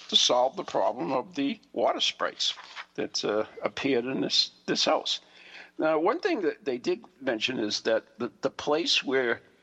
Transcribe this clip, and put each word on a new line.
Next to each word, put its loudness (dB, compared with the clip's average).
to 4
solve 4
the -6
problem -2
of -2
the -2
water 2
sprites -2
that, -4
uh, 0
appeared 0
in -2
this, 0
this 0
house. 0
Now, 2
one 2
thing 0
that -2
they -2
did -2
mention -2
is -2
that 2
the, -4
the 0
place 0
where 2